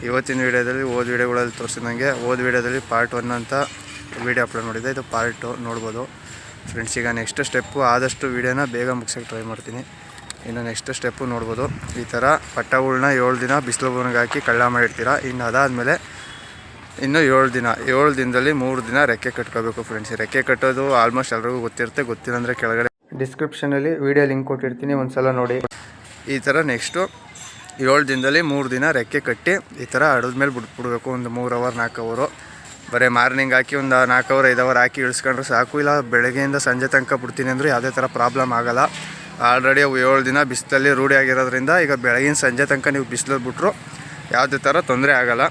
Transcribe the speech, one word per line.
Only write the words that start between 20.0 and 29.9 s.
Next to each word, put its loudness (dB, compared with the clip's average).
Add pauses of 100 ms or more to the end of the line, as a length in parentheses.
ರೆಕ್ಕೆ -2
ಕಟ್ಟೋದು 2 (180)
almost 0
ಎಲ್ರಿಗೂ -2
ಗೊತ್ತಿರುತ್ತೆ, -4 (100)
ಗೊತ್ತಿಲ್ಲ -6
ಅಂದರೆ -2
ಕೆಳಗಡೆ 0 (320)
ಡಿಸ್ಕ್ರಿಪ್ಷನಲ್ಲಿ -2 (140)
ವಿಡಿಯೋ 4
ಲಿಂಕ್ -2
ಕೊಟ್ಟಿರ್ತೀನಿ, -4
ಒಂದ್ಸಲ 0
ನೋಡಿ. 0 (800)
ಈ -2
ಥರ 2 (100)
ನೆಕ್ಸ್ಟು -4 (880)
ಏಳು 6
ದಿನದಲ್ಲಿ 2 (120)
ಮೂರು -2
ದಿನ 0 (120)
ರೆಕ್ಕೆ -2
ಕಟ್ಟಿ 0 (300)
ಈ -8